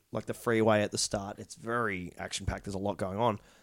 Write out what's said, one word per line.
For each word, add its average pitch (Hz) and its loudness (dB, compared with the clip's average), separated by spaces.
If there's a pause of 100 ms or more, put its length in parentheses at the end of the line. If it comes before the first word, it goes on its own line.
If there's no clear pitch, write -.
(100)
like, 110 -6
the 117 -6
freeway 110 6
at 104 0
the 107 -4
start, 101 -2
it's - -14
very 110 -2
action-packed. 95 -6
There's 98 -6
a 95 -4
lot 98 -2
going 95 -4
on. 113 2 (240)